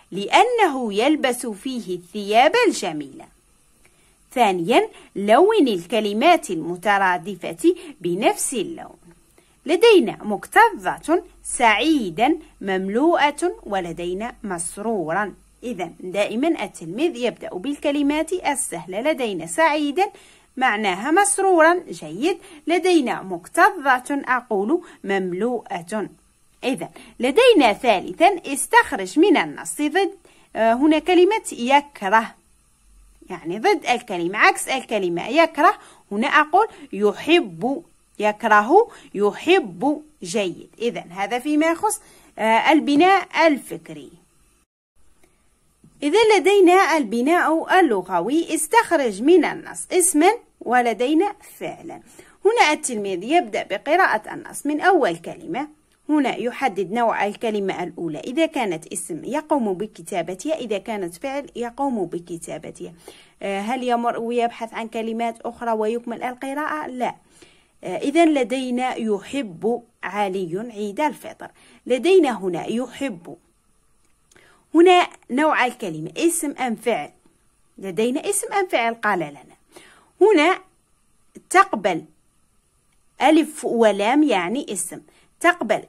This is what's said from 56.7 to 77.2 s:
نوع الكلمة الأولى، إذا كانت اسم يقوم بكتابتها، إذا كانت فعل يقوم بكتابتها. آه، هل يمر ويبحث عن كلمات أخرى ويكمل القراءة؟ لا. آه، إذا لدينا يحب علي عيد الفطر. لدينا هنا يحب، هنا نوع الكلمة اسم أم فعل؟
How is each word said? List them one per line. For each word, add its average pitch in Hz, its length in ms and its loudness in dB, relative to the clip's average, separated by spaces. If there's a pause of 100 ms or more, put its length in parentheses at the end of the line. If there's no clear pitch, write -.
نوع 220 340 0
الكلمة 202 580 -4
الأولى، 165 360 -8
إذا 285 260 -2
كانت 220 480 -6
اسم 165 320 -10
يقوم 277 480 -2
بكتابتها، 185 840 -8
إذا 214 220 -6
كانت 190 380 -8
فعل 277 400 -10
يقوم 240 500 -4
بكتابتها. 170 880 -12 (480)
آه، 196 180 -6
هل 240 240 -6
يمر 233 360 -2
ويبحث 233 540 -4
عن 226 140 -10
كلمات 226 540 -8
أخرى 240 300 -8
ويكمل 226 520 -4
القراءة؟ 277 640 -8
لا. 247 280 -6 (680)
آه، - 140 -8
إذا 294 280 2
لدينا 254 680 -2
يحب 220 880 -6 (200)
علي 196 720 -6
عيد 208 260 -8
الفطر. - 480 -6 (380)
لدينا 269 460 4
هنا 185 360 -6
يحب، 226 720 -8 (1400)
هنا 359 320 8 (240)
نوع 254 340 2
الكلمة 175 520 -8
اسم 311 340 0
أم 247 240 -4
فعل؟ 180 340 -4 (680)